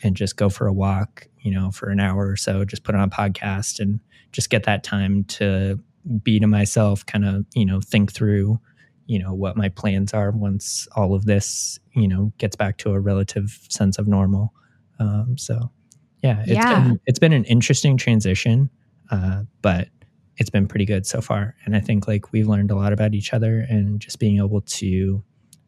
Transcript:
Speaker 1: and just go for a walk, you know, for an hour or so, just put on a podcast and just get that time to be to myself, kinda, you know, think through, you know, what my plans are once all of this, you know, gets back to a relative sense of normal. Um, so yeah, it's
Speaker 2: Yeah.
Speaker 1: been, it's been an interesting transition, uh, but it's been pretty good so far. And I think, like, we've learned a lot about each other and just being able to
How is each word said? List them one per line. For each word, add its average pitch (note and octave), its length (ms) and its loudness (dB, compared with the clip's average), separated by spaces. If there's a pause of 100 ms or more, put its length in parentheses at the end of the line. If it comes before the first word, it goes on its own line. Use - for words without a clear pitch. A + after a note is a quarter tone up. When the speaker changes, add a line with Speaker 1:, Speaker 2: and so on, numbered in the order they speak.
Speaker 1:
and F#2+ 140 2
just G2 220 -4
go G2+ 100 2
for G#2 180 -2
a G2 60 0
walk, G2 560 -2 (120)
you G#2 100 -4
know, F#2+ 220 -2
for - 180 -8
an G2 100 0
hour G2 260 0
or G2 100 -2
so, G2 280 -2
just - 200 -8
put G#2 100 -2
on G2 80 4
a F#2+ 60 2
podcast G2+ 720 -4
and G#2 200 -2 (320)
just - 160 -4
get G#2+ 160 2
that G#2 180 0
time G2 420 0
to G2 540 -2 (440)
be G#2+ 180 2
to G#2+ 60 4
myself, G#2 580 2
kinda, G2+ 400 -2 (100)
you G#2+ 120 2
know, F#2+ 160 0
think G2+ 300 0
through, G#2 460 0 (480)
you A2 120 -2
know, F#2 160 -6
what F#2+ 220 -4
my G2+ 120 0
plans G2 460 -2
are G#2 160 0
once G2+ 680 -4
all G2+ 180 2
of G2+ 120 0
this, - 520 -2 (140)
you G#2+ 160 2
know, G2 300 0
gets G#2 180 -4
back G2 220 -2
to G#2 140 -2
a G2 80 0
relative G2 580 -2 (100)
sense G2 300 0
of G#2 100 -2
normal. G2 460 2 (440)
Um, A2 380 -2
so A#2 340 -6 (520)
yeah, G#2+ 200 2
it's F3+ 100 -2
Speaker 2:
Yeah. A3 360 4
Speaker 1:
been, A#2+ 180 2
it's B2+ 120 2
been D#3+ 160 6
an A2+ 100 4
interesting B2+ 540 2
transition, A2+ 720 2 (400)
uh, F#2+ 320 -2 (180)
but F2+ 280 0 (500)
it's B2 120 0
been G2 160 2
pretty G2 200 -2
good F#2+ 200 -2
so - 140 -4
far. G#2 340 -4 (120)
And G#2 100 0
I G#2 40 2
think, G#2+ 280 0
like, G#2 240 -2
we've G#2+ 160 2
learned G2+ 220 2
a G2+ 40 0
lot G2 180 0
about G#2+ 220 0
each G2+ 200 -4
other A2+ 260 0
and G#2 400 -2
just - 180 -14
being G#2 200 2
able G2+ 240 0
to F#2+ 600 -2 (460)